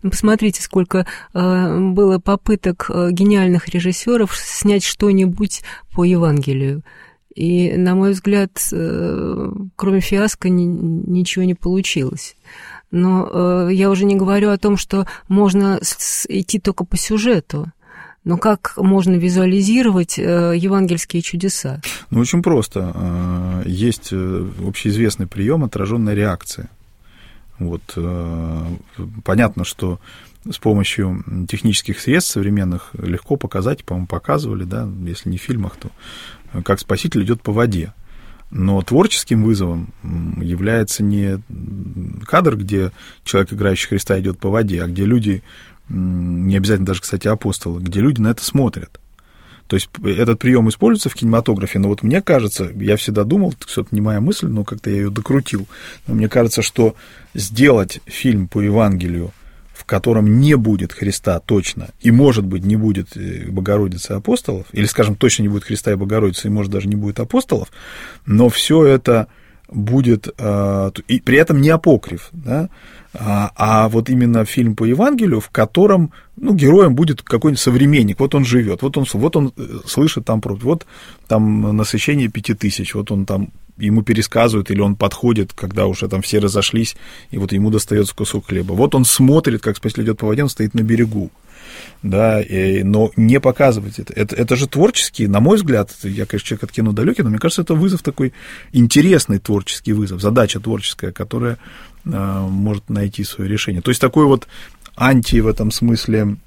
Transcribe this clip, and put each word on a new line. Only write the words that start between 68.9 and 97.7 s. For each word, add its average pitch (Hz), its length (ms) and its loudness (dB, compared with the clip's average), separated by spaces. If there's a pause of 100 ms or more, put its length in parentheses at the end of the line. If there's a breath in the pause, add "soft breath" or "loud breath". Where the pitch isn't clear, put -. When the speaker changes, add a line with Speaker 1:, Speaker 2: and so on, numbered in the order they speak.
Speaker 2:
будет, 117 600 0 (100)
э, 98 560 -2
т-, - 140 -12
и - 120 0
при 131 180 4
этом 156 220 4
не 147 100 6
апокриф, 139 600 2
да, 151 360 -4 (480 loud breath)
а, 101 400 -2
а 110 320 4
вот 113 220 0
именно 120 340 4
фильм 117 300 0
по 113 100 -2
Евангелию, 185 560 2
в - 100 -14
котором, 175 640 2 (240 soft breath)
ну, 247 180 0
героем 156 400 8
будет 147 280 0
какой-нибудь 131 380 0
современник, 131 600 4
вот 139 140 2
он 139 100 2
живет, 117 380 0
вот 135 140 -2
он 135 100 0
с-, - 80 -8
вот 139 220 0
он, 139 200 0
э, - 300 -12
слышит 139 380 0
там 110 160 0
проповедь, 104 240 -8
вот 165 220 -2 (400 loud breath)
там 107 500 2
насыщение 117 520 0
пяти 110 260 -4
тысяч, 101 400 -4
вот 104 160 -6
он 98 160 -2
там, 98 240 -4 (260)
ему 110 260 2
пересказывают, 110 680 0
или 101 100 0
он 101 160 2
подходит, 107 560 0
когда 98 340 -4
уже 95 220 -4
там 95 140 -4
все - 160 0
разошлись, 104 580 0 (340 loud breath)
и - 80 -6
вот 95 140 -2
ему 104 180 2
достается 104 440 0
кусок - 320 -6
хлеба. 92 260 -4
Вот 98 220 2
он 131 100 4
смотрит, 131 580 4
как 104 140 -2
Спаситель 110 280 -4
идет 110 140 -2
по 107 80 -4
воде, 110 180 0
он 135 40 -2
стоит 107 260 -4
на 113 80 0
берегу. 110 480 0 (760 loud breath)
Да, 107 360 2
и, 95 440 0
но 104 320 2
не 117 240 4
показывать 117 580 0
это. - 140 -14
Это, 107 240 -4
это 120 180 0
же 135 140 0
творческий, 156 580 0
на 101 140 2
мой 170 160 6
взгляд, 131 340 0 (140)
я, 101 200 -6
конечно, 104 220 -6
человек - 180 -6
от - 80 -14
кино 110 200 0
далекий, 147 320 0
но 113 60 0
мне 110 100 0
кажется, 170 220 0
это 160 120 0